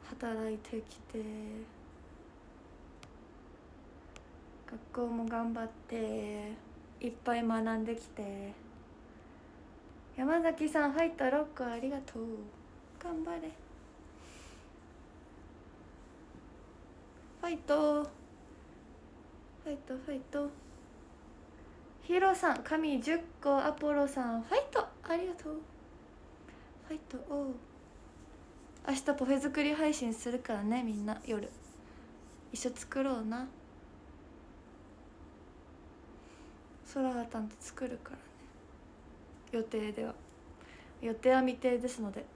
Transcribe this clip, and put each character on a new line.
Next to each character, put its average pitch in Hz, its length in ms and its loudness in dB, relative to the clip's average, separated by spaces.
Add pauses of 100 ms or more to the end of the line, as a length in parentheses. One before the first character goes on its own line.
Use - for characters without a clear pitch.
働 220 440 0
い 214 40 -2
て 220 240 -4
き - 180 -12 (140)
て。 220 100 -2 (3750)
学 240 120 2
校 - 20 0
も 233 180 2
頑 226 280 2
張 226 100 0
っ 226 60 -2 (180)
て。 214 640 -2 (460)
い 247 100 0
っ 226 40 -4 (100)
ぱ 240 140 4
い 233 60 4
学 226 340 4
ん 220 80 2
で 226 100 2
き - 140 -8
て。 202 440 -6 (1600)
山 311 240 6
崎 320 260 6
さ 294 200 8
ん、 269 60 6
フ 302 60 4
ァ 330 80 8
イ 330 40 4
ト 262 180 4
六 302 260 6
個 254 100 0
あ 233 120 0
り 262 140 2
が 285 80 0
と 262 200 -8
う。 226 60 -2 (760)
頑 330 240 0
張 339 80 -2
れ。 320 180 -4 (4000)
フ 339 60 -2
ァ 349 40 2
イ 320 60 0
ト。 294 460 6
フ 285 60 -2 (1600)
ァ 302 80 -2
イ 277 40 -4
ト、 262 180 -6
フ 262 160 -4
ァ 277 40 0
イ 262 40 0 (100)
ト。 285 200 2 (1500)
ヒ 359 160 6
ロ 370 160 10
さ 339 180 6
ん、 233 100 2
神 311 380 4
十 320 180 4 (220)
個。 277 160 8
ア 302 160 6
ポ 294 200 4
ロ 285 140 8
さ 247 300 2
ん、 226 60 0
フ - 100 2
ァ 453 40 8
イ 571 120 8
ト。 - 160 4 (180)
あ 330 120 2
り 359 120 2
が 349 60 0
と 311 180 -6
う。 311 40 -2 (1300)
フ 320 60 -2
ァ - 20 0
イ 311 40 -4 (100)
ト。 262 80 -6 (120)
お 285 160 2
う。 262 100 0 (1300)
明 277 60 4
日 269 120 0
パ 294 80 6
フ 285 120 4
ェ 269 140 8
作 285 240 4
り 294 100 8
配 302 200 8
信 240 200 2
す 240 180 -2
る 247 80 2
か 247 140 -2
ら 202 100 0
ね、 240 200 4
み 220 100 2
ん 208 120 0
な、 220 200 0
夜。 208 240 0 (1000)
一 - 160 0
緒 247 80 4
作 - 260 0
ろ 262 200 4
う 220 40 0
な。 247 220 0 (3500)
空 262 160 4
は 240 160 2
た 233 140 -4
ん 214 80 -2
と - 120 -8
作 - 280 -4
る 240 100 -4
か - 140 -12
ら - 60 -12
ね。 - 40 -16 (1300)
予 226 120 2
定 214 280 0
で 220 140 -2
は。 226 80 -4 (880)
予 226 140 2
定 254 160 10
は 262 100 12
未 254 160 6
定 247 200 8
で 240 100 2
す 247 120 -2
の 208 120 2
で 208 140 -6 (100)